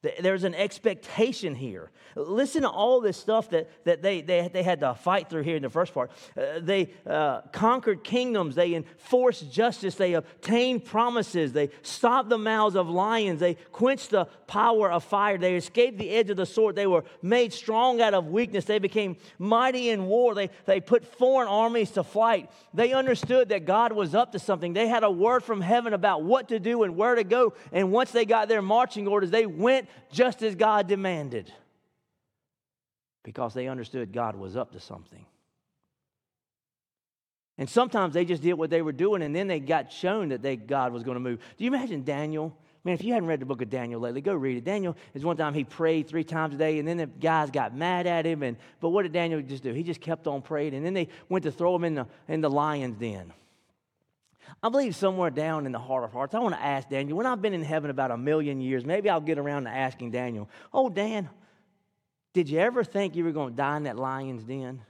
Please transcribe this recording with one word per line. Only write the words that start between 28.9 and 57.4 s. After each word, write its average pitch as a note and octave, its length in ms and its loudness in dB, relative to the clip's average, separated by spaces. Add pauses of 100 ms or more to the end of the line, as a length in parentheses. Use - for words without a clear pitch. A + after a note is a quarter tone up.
orders, G3 220 2
they A3+ 160 4
went G#3+ 420 2 (220)
just A#3+ 320 2
as G#3+ 120 0
God G#3 320 4
demanded, E3 680 -4 (1700)
because A2+ 320 -8
they B2+ 140 -6
understood B2 440 -10
God A2+ 240 -4
was F#2+ 200 -10
up B2 160 -6
to - 80 -18
something. - 440 -20 (2250)
And C3+ 140 -8
sometimes G#3+ 440 0
they F3 100 2
just E3+ 180 -2
did F3 120 2
what D#3+ 160 -4
they E3 120 2
were D#3 100 -4
doing, F3+ 300 0
and D3 120 -4
then G3 120 -2
they E3+ 140 -2
got C3+ 320 -2
shown F#3 380 -2
that A#2+ 120 -6
they, C3+ 140 -2
God B2 360 -2
was A#2+ 120 -8
gonna B2 160 -6
move. B2 180 -6 (180)
Do G3+ 80 -8
you B3+ 80 0
imagine A#3+ 300 -4
Daniel? D3+ 540 -6 (260)
Man, F3+ 120 -2
if - 80 -6
you A#3 120 -2
hadn't F3+ 140 0
read D3+ 120 0
the C3 60 -8
book B2+ 160 -4
of G#2+ 80 -8
Daniel A#2+ 300 -6
lately, B2 200 -6
go G3 140 -2
read C3+ 240 -2
it. A#2+ 60 -10
Daniel F#3+ 300 -4 (200)
is C#3 100 -10
one E3+ 140 -2
time D3 160 -2
he D3 100 -2
prayed D#3+ 420 -2
three D#3 180 -4
times D#3+ 300 -4
a C#3 40 -8
day, D#3 200 0
and D3 80 -4
then E3+ 120 -4
the D#3+ 80 -4
guys D3+ 440 0
got A#2+ 240 -4
mad F3 320 -2
at E3 200 0
him. D#3+ 160 -2
And, A#2+ 160 -4 (220)
but E3 100 0
what G3 140 2
did E3 80 -6
Daniel E3 280 0
just C3 220 -10
do? B2+ 100 -4
He C#3+ 100 -4
just E3 200 -8
kept D#3+ 240 -6
on C#3+ 160 -4
praying, D3+ 320 -4
and C#3+ 100 -6
then F3+ 80 -4
they F3+ 160 -2 (220)
went F#3 140 0
to D#3 60 -2
throw F3 240 0
him E3+ 100 0
in D#3+ 100 -2
the, B2+ 120 -6 (220)
in D#3+ 140 -2
the D3+ 80 2
lion's C#3+ 460 -2
den. G2+ 360 -10 (1300)
I A3 60 -2
believe B3 280 0
somewhere F#3 340 0
down D3+ 360 -4
in C3 60 -6
the A#2 60 -8
heart B2+ 260 -4
of G#2+ 80 -10
hearts, C3+ 220 -6
I A3 40 -2
wanna A3 180 -2
ask C#3 320 -4
Daniel, C#3 280 -4
when A3+ 100 -2
I've A#3+ 160 -2